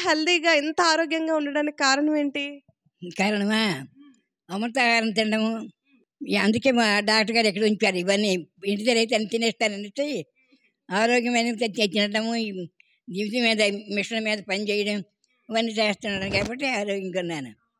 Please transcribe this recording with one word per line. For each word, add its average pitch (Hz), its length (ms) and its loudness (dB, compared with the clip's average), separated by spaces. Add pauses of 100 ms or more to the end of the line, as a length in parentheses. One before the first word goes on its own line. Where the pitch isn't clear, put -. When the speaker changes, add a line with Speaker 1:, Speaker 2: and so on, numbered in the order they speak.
Speaker 1:
హెల్దీగా, 330 460 4
ఇంత 311 280 2
ఆరోగ్యంగా 320 540 2
ఉండడానికి 294 420 -2
కారణం 294 400 2
ఏంటి? 285 460 -4 (560)
Speaker 2:
కారణమా? 202 680 0 (640)
అమృతాహారం 233 640 0
తినడము. 220 580 -2 (600)
ఈ 196 60 0
అందుకే 214 360 2
మా 220 280 4
డాక్టర్ 214 360 2
గారు 226 120 4
ఎక్కడ 202 160 0
ఉంచారు 208 320 2
ఇవన్నీ, 185 520 0 (180)
ఇంటి 202 200 -2
దగ్గర 233 120 2
అయితే 226 180 2
అన్ని 214 140 -2
తినేస్తాననేసి 226 960 -2 (680)
ఆరోగ్యమైన 233 640 2
తి-, 220 180 -2
తి-, 208 200 0
తినడము, 214 440 0
ఈ 196 320 -6 (420)
జీవితం 214 340 -2
మీద, 226 180 2 (340)
మిషన్ 220 300 -4
మీద 214 120 -2
పని 202 320 -4
చేయడం, 208 340 -2 (460)
ఇవన్నీ 226 220 -2
చేస్తున్నాను 202 600 -2
కాబట్టి 220 360 -2
ఆరోగ్యంగా 202 520 -4
ఉన్నాను. 156 340 -6 (260)